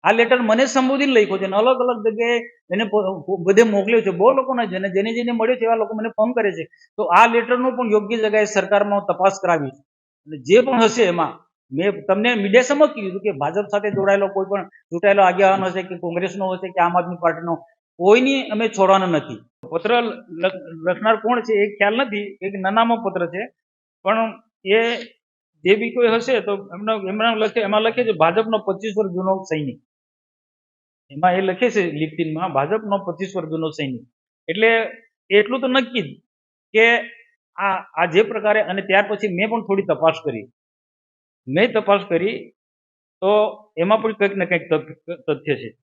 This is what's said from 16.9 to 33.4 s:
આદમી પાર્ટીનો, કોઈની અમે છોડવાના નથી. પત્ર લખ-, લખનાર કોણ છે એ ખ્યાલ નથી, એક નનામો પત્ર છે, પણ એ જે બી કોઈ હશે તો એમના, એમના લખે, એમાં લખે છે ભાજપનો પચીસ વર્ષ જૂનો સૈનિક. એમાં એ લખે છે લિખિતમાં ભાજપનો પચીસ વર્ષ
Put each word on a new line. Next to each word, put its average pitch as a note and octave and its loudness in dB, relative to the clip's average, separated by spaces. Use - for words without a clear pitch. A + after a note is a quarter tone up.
આદમી F3 -2
પાર્ટીનો, E3 -2
કોઈની B3 4
અમે A3 -2
છોડવાના F#3+ 4
નથી. D3 -2
પત્ર A3 0
લખ-, F3 -4
લખનાર G#3+ 2
કોણ A3+ -2
છે A3 -2
એ G#3 0
ખ્યાલ G3+ 2
નથી, G#3 -4
એક G3 -6
નનામો A3 0
પત્ર F#3+ -4
છે, F#3 -10
પણ A3 -2
એ G3+ 2
જે G3 4
બી A#3 -4
કોઈ A#3+ 2
હશે A3+ 0
તો G3+ -4
એમના, G3 -6
એમના A3 0
લખે, G#3+ -2
એમાં G#3+ 0
લખે A3+ 0
છે A3 0
ભાજપનો G3+ 0
પચીસ G3 -6
વર્ષ G3 -2
જૂનો F#3+ -2
સૈનિક. D3 -6
એમાં E3+ 0
એ F#3 0
લખે F#3+ 0
છે F#3+ 0
લિખિતમાં D#3+ -4
ભાજપનો G3 -2
પચીસ F#3 -8
વર્ષ D#3+ -6